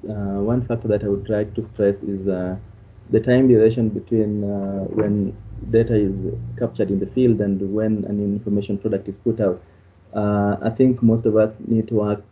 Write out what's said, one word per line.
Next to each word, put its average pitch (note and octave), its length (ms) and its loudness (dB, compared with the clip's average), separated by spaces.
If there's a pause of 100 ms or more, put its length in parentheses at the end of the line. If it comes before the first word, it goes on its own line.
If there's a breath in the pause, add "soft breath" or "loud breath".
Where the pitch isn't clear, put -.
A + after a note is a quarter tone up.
uh, G2+ 300 -4
one A#2+ 260 0
factor A#2 220 -4
that G#2 160 2
I G#2+ 40 -4
would G2 220 -2
like G#2 260 -2
to A2 80 -6 (100)
stress G2+ 300 2
is, G2 240 -4
uh, F#2 280 -4 (540)
the A2 100 4
time B2+ 280 4
duration A2+ 420 6
between, G#2 540 0
uh, G2 420 -4
when G#2 500 0 (340)
data A2+ 260 4
is G2+ 180 2 (440)
captured A2 340 -2
in G2 80 0
the G2 80 -4
field A#2 340 2
and G2 320 -2
when G#2+ 320 0
an G2+ 180 -4
information G2+ 540 -2
product - 320 -4
is G2 80 -10
put A2+ 240 -2
out. F#2 200 0 (520 soft breath)
Uh, G#2 480 0
I A2+ 80 -2
think B2 340 2
most A#2 220 4
of G#2+ 100 2
us G#2+ 180 4 (140)
need A2 220 0
to A#2 60 -2
work G#2 360 0